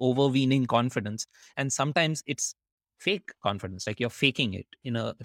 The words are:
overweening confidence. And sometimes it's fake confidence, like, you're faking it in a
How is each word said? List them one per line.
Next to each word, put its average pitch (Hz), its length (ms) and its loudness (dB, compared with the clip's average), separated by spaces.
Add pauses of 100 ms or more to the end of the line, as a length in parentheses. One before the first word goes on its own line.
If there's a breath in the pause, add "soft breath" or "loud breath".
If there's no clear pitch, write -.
overweening 131 640 4
confidence. 117 600 0 (300 soft breath)
And 135 160 -4
sometimes 151 540 0
it's - 280 -6 (440)
fake 190 340 -4 (100)
confidence, 95 440 -4
like, 107 140 -4
you're 117 100 0
faking 127 440 0
it 92 120 -10 (180)
in 120 120 -4
a 113 180 -2 (100)